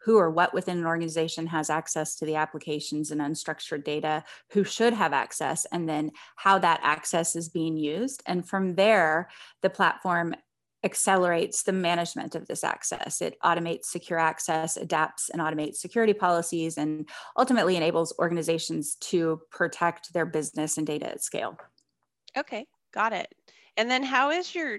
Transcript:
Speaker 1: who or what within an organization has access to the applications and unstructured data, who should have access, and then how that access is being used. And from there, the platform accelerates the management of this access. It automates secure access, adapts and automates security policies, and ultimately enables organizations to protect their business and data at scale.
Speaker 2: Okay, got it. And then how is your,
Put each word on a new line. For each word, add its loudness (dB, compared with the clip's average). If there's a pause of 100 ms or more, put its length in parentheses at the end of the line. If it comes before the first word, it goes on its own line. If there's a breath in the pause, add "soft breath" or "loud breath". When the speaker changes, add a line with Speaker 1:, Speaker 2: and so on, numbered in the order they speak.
Speaker 1:
who 6
or 6
what 4
within -2
an 0
organization -2
has -2
access -2
to -6
the -2
applications -4
and -2
unstructured -6
data, -2 (260 loud breath)
who 2
should 2
have 0
access, -2
and -4
then -2 (260 loud breath)
how 6
that 4
access 0
is -6
being -2
used. -4
And -2
from 0
there, 4 (320 loud breath)
the 2
platform 0 (500)
accelerates 2
the 0
management -2
of -8
this -6
access. -4
It -4
automates 0
secure -4
access, 0
adapts -2
and -2
automates -2
security 2
policies, 0
and -4 (260 loud breath)
ultimately 4
enables 2
organizations -2
to 0 (100)
protect -2
their 0
business -4
and -2
data -4
at -8
scale. -6 (800)
Speaker 2:
Okay, -8 (260)
got 0
it. -6 (420 soft breath)
And 0
then 2
how 2
is -2
your, -4